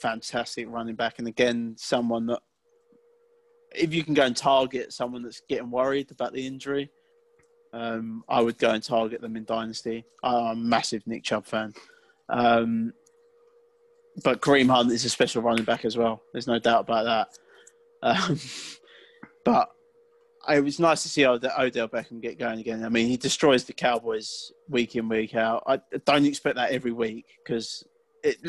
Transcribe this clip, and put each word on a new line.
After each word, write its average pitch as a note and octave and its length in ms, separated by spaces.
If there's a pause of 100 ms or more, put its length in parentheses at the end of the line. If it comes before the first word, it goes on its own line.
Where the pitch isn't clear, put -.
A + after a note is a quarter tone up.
fantastic A#2 680
running A#2 260
back, A#2 240
and A#2+ 100
again, A#2 480
someone A#2 500
that - 140 (1300)
if D#3+ 180
you E3 120
can D3+ 100
go C#3 100
and B2 120
target C3 560
someone B2 300
that's A#2 260
getting A#2+ 220
worried C3+ 420
about A#2+ 200
the C3 140
injury, C#3 440 (840)
um, A2+ 560
I C3 120
would A#2 180
go A#2 120
and A2 120
target A2+ 380
them A2+ 160
in A2 80
Dynasty. A2+ 600 (180)
I'm A#2+ 240
a A2+ 80
massive A#2 520
Nick - 180
Chubb G#2+ 200
fan. A2 300 (540)
Um, A#2 640 (1300)
but B2+ 180
Kareem C3+ 300
Hunt B2 220
is A#2+ 120
a A#2 60
special A#2+ 320
running A#2 220
back A#2 200
as A2+ 120
well. A2+ 260 (100)
There's A#2+ 140
no A#2 140
doubt A#2 220
about A2 220
that. A2+ 240 (760)
Um, F3 360 (560)
<laughs> - 500
but A3+ 240 (800)
it C#3+ 140
was C#3+ 160
nice E3 240
to E3 60
see D3 180
Ode-, B2 180 (140)
Odell B2 300
Beckham A#2 340
get A#2 160
going A2+ 220
again. A2+ 240
I A2+ 60
mean, A#2 180
he B2+ 80
destroys C3 480
the - 80
Cowboys A2+ 800 (160)
week A#2+ 260
in, A2+ 140
week A2 260
out. A2+ 320
I C3+ 140 (260)
don't C#3+ 200
expect C#3+ 300
that B2 140
every B2+ 220
week A2+ 320 (200)
'cause A#2 380 (400)
it, D3 140 (120)